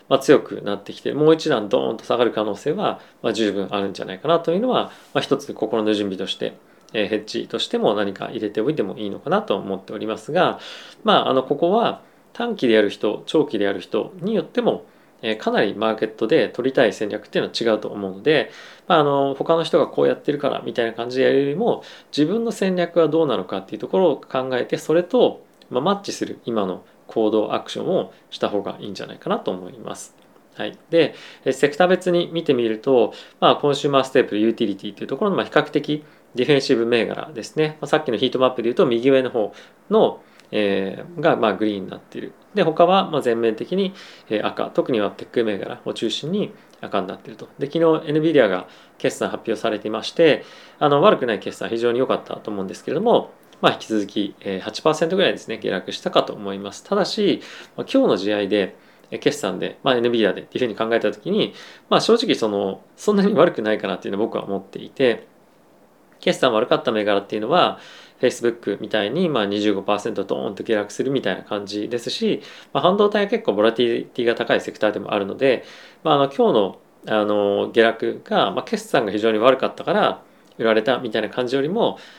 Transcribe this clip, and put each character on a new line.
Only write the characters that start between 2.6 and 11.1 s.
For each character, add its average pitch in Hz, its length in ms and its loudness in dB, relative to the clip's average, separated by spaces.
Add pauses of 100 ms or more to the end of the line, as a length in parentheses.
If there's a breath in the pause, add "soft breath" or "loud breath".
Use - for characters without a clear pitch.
は、 170 280 -4 (220 loud breath)
ま 123 80 0
あ、 - 20 0
十 104 200 0
分 95 180 -4
あ 101 100 -2
る 98 80 -2
ん 95 60 -8
じ - 80 -10
ゃ - 20 -8
な 98 100 -8
い 92 60 -14
か 139 80 -4
な 165 120 4
と 165 120 -2
い 180 60 0
う - 20 -2
の 254 80 0
は、 131 240 0 (220 loud breath)
ま - 40 -2
あ、 - 40 2
一 123 160 0
つ - 160 -12
心 110 280 -2
の 107 120 2
準 104 100 0
備 95 140 -4
と 95 80 -6
し - 100 -6
て、 - 180 -8 (380 soft breath)
え 110 120 -2
ー、 95 40 -2
ヘ 107 80 0
ッ 107 80 -6
ジ - 240 -8
と 117 100 -6
し - 80 -4
て 233 120 -2
も 160 160 2
何 101 180 -2
か - 140 -8
入 - 140 -8
れ 104 100 -2
て 107 100 -2
お 110 80 0
い 156 80 -2
て 131 60 0
も 98 160 -6
い 107 80 -6
い 98 40 -6
の 101 80 -10
か - 120 -8
な 160 120 2
と - 140 -2
思 98 200 -6
っ 95 60 -14
て - 100 -14
お 110 60 -10
り 104 80 -8
ま 107 120 -4
す - 140 -10
が、 151 280 0 (420 loud breath)
ま 190 180 6